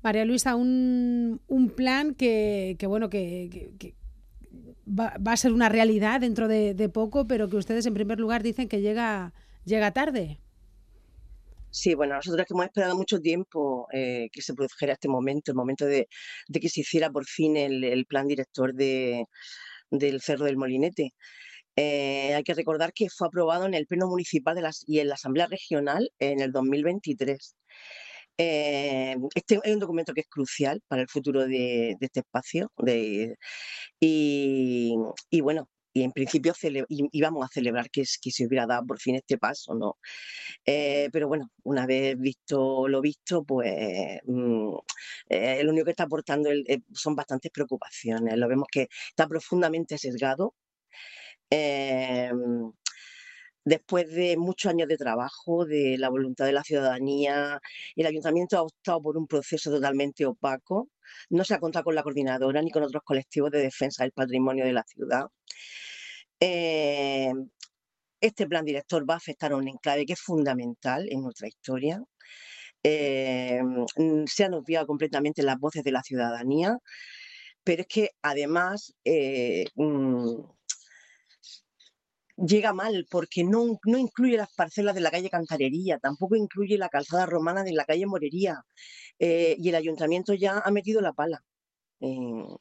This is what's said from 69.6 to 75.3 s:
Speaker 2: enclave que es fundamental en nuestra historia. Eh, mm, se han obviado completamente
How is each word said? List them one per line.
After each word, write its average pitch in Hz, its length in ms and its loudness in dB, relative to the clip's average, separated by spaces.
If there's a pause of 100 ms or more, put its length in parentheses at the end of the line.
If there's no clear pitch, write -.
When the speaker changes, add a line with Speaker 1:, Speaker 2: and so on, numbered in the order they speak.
Speaker 2:
enclave 143 380 -2
que 151 80 -4
es - 80 -8
fundamental 135 880 -2
en 135 140 -4
nuestra 117 240 -10
historia. 139 560 -4 (800)
Eh, 131 800 2
mm, 147 640 2
se - 160 0
han 190 100 2
obviado 160 320 -2
completamente 147 560 -2